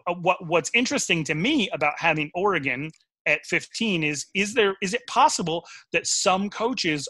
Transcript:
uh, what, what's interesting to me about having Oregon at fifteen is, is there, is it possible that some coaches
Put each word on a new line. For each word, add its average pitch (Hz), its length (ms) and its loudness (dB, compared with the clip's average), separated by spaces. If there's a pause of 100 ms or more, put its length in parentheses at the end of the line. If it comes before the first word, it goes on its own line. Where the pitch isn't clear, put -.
uh, 175 60 0
what, 180 340 0
what's 160 260 2
interesting 233 500 0
to 156 120 -2
me 220 360 2
about 147 260 0
having 156 360 0
Oregon 156 560 -2 (360)
at 151 200 0
fifteen 180 560 0
is, 147 320 -2
is 202 200 -2
there, 202 280 4
is 196 120 -2
it - 120 -4
possible 175 580 2 (280)
that - 160 0
some 196 420 2
coaches 175 600 -2